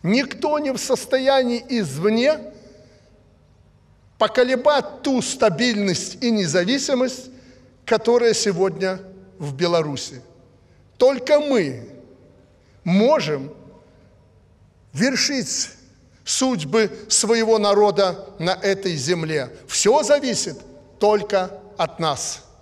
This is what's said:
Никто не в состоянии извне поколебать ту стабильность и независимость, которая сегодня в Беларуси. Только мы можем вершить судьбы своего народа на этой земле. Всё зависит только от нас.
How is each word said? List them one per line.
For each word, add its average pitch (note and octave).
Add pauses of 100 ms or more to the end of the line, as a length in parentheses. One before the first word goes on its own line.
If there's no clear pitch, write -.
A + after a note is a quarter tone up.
Никто C#4
не C#4+
в A#3
состоянии C4
извне A3 (1800)
поколебать B3+
ту C4
стабильность G#3
и A#3+
независимость, A3+ (560)
которая A3+
сегодня F#3+ (400)
в C#3+
Беларуси. D3+ (760)
Только C4+
мы E3+ (960)
можем E3+ (1400)
вершить B3 (520)
судьбы G#3+ (200)
своего A3+
народа G3+ (140)
на E3+
этой F#3+
земле. D#3 (180)
Всё C4
зависит B3+ (380)
только G3+ (180)
от E3+
нас. D3+ (180)